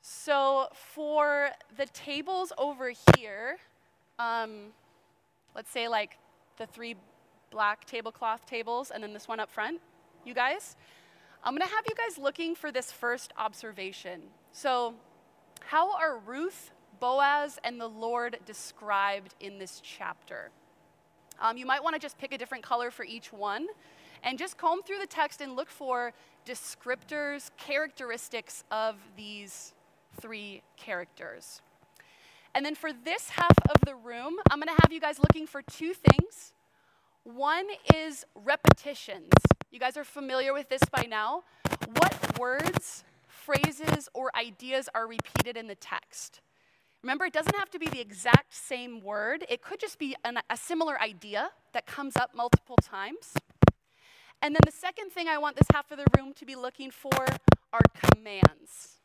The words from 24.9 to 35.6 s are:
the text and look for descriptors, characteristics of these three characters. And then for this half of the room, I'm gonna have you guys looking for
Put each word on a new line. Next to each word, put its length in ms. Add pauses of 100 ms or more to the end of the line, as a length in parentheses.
the 80
text 340
and 160
look 120
for 440 (340)
descriptors, 1120
characteristics 1120
of 260 (200)
these 580 (460)
three 420 (140)
characters. 840 (960)
And 100
then 120
for 160
this 380
half 280 (100)
of 160
the 120
room, 400 (120)
I'm 120
gonna 220
have 100
you 80
guys 180
looking 300
for 140